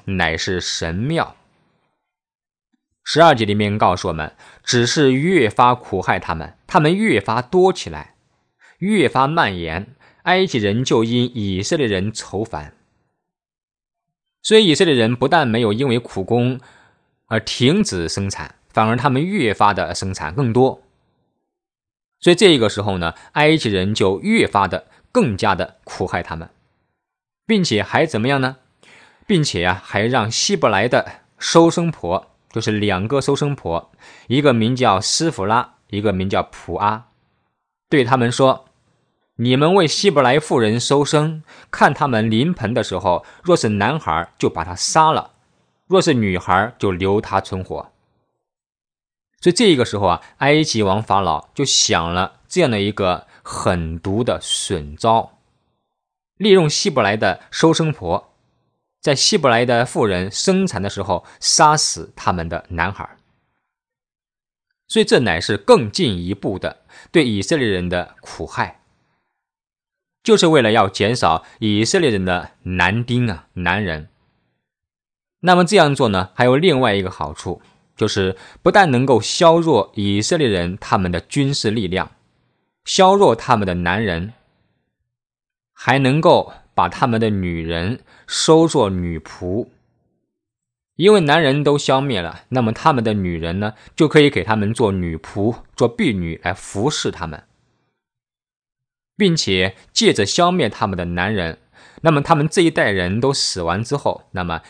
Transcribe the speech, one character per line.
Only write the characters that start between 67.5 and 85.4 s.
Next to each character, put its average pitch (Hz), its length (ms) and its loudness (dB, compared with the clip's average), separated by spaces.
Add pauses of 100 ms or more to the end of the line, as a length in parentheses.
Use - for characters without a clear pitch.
列 131 120 0
人 90 200 -2
的 87 340 -4
苦 - 260 -14
害， - 340 -8 (1400)
就 220 120 4
是 180 120 4
为 160 120 6
了 110 120 4
要 107 180 4
减 107 260 0
少 82 300 0 (140)
以 107 260 0
色 190 140 0
列 160 100 0
人 98 160 -2
的 87 260 -4 (120)
男 92 420 0
丁 123 240 0
啊， 82 240 -8
男 92 300 -2
人。 78 260 -8 (1300)
那 180 140 4
么 180 80 6
这 180 140 2
样 151 160 4
做 131 160 2
呢， 92 240 -2
还 123 120 2
有 127 100 4
另 151 240 2
外 117 160 2
一 98 80 -2
个 92 80 -6
好 76 220 -10
处， - 280 -10 (340)
就 110 120 -2
是 95 300 -2 (240)
不 175 100 2
但 190 200 6
能 123 140 2
够 123 160 4
削 165 360 4
弱 160 380 2
以 101 260 -2
色 175 160 0
列 151 100 2
人 90 300 -2
他 - 200 -2
们 90 140 -2
的 87 80 -4
军 139 340 -2
事 120 180 -2
力 107 160 -4
量， 87 240 -4 (720)
削 190 320 4
弱 180 200 4
他 123 200 0
们 107 100 0
的 90 100 -2
男 90 280 -2
人， 95 300 -6 (1400)